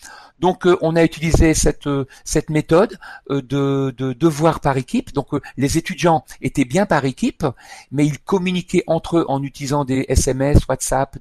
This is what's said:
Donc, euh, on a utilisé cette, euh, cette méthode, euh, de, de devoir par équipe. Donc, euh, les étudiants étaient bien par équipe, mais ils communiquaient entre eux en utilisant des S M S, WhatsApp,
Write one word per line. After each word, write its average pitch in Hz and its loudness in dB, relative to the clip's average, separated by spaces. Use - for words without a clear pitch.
Donc, 180 0
euh, 175 6
on 160 0
a 165 6
utilisé 160 2
cette, - 0
euh, 139 -2
cette - -2
méthode, 160 2
euh, 139 -2
de, 139 -2
de 131 -4
devoir 151 0
par 139 0
équipe. 135 -4
Donc, - -4
euh, 139 -2
les 135 0
étudiants 165 0
étaient 131 -2
bien 160 0
par 147 0
équipe, 165 -4
mais 143 2
ils 147 -2
communiquaient 180 -2
entre 165 0
eux 160 0
en 139 -2
utilisant 139 -4
des 131 -2
S - 2
M 131 -2
S, 143 2
WhatsApp, 135 -4